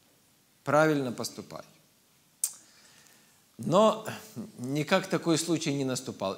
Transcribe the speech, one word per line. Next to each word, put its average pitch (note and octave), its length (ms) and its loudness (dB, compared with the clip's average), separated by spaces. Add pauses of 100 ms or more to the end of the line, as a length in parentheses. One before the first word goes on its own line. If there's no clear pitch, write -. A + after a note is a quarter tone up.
(640)
правильно D3 480 4
поступать». - 540 -10 (1900)
Но F3 460 4 (520)
никак D3 500 0
такой E3 300 2
случай D3+ 360 -2
не C#3 120 -2
наступал. A2+ 520 -6